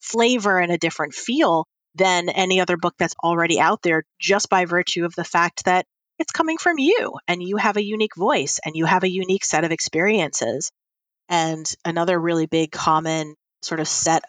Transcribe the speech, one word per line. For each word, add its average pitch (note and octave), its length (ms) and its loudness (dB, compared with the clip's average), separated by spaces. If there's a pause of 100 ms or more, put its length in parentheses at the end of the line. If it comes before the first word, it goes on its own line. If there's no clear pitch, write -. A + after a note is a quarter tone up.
flavor A3+ 580 2
and F3 120 2
a E3+ 60 2
different D#3 360 -4
feel A3+ 520 0 (300)
than F3+ 340 2
any F#3 300 2
other F3+ 180 0
book E3+ 200 -2
that's E3+ 260 -2
already E3+ 360 2
out F#3 220 2
there, D#3+ 220 0 (160)
just G3 300 0
by F#3 160 2
virtue F3 400 -2
of E3+ 100 -8
the E3+ 80 -6
fact - 420 -2
that F#3 200 2 (340)
it's D#4+ 120 -6
coming D#4+ 260 0
from E4 220 0
you F4+ 340 2 (140)
and F3 160 -2
you G3 140 -4
have G#3 200 0
a G#3 60 0
unique G#3+ 320 -4
voice F#3 480 0
and D#3 120 -8
you D#3+ 100 0
have F3+ 180 2
a F#3+ 60 2
unique F#3 360 -2
set D#3+ 180 0
of E3 80 -2
experiences. D#3+ 1000 -2 (580)
And D#3+ 420 -2 (140)
another E3+ 340 0
really E3 260 0
big D#3+ 260 0
common D#3+ 640 0 (260)
sort D#3+ 180 -6
of D#3 80 -4
set - 420 0